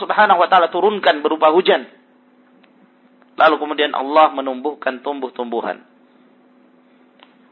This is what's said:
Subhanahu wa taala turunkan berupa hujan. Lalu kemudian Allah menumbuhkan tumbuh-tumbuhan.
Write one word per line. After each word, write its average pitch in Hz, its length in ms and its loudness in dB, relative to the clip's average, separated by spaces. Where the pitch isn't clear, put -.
Subhanahu 196 400 2
wa 170 80 2
taala 175 240 2
turunkan 180 480 0
berupa 156 320 2
hujan. 165 320 2
Lalu 151 240 4
kemudian 147 320 -4
Allah 147 400 2
menumbuhkan 135 720 -8
tumbuh-tumbuhan. 123 800 -8